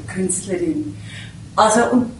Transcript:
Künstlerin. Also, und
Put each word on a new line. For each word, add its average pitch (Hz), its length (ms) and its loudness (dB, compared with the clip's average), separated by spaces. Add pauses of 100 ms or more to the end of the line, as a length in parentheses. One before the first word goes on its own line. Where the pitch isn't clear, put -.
Künstlerin. 180 880 -4 (600)
Also, 220 240 6 (100)
und 247 160 4 (140)